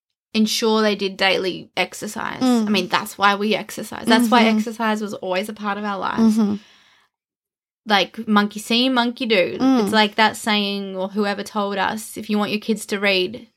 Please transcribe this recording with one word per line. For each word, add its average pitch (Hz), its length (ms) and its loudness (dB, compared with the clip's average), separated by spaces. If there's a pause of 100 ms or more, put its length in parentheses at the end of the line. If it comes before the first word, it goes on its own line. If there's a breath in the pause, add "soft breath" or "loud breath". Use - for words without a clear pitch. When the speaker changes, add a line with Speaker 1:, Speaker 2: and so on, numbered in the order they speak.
(340)
Speaker 1:
ensure 220 480 2
they 208 140 2
did 190 200 -4
daily 180 600 -2
exercise. - 680 -6
Speaker 2:
Mm. 240 240 2
Speaker 1:
I 208 40 -2
mean, 196 180 2
that's - 300 -2
why 202 160 4
we 202 200 0
exercise. - 520 -8
That's 247 240 4
why 233 140 6
Speaker 2:
Mm-hmm. 220 140 4
Speaker 1:
exercise 220 440 -2
was 202 120 -6
always 190 340 -4
a 214 60 -10
part 208 240 -6
of 208 60 -8
our 202 140 -4
lives. 220 400 2
Speaker 2:
Mm-hmm. 208 160 2 (1300 soft breath)
Speaker 1:
Like, 208 420 0
monkey 208 320 2
see, 240 300 0
monkey 247 360 0
do. 196 320 2
Speaker 2:
Mm. 254 260 4
Speaker 1:
It's 196 80 -2
like 214 240 2
that 214 200 2
saying, 202 600 -4
or 185 120 -4
whoever 202 340 -2
told 202 360 -4
us, 214 400 -4
if 214 100 -12
you 208 100 0
want 208 120 0
your 214 100 -2
kids 214 260 -4
to 202 140 -4
read, 196 560 -2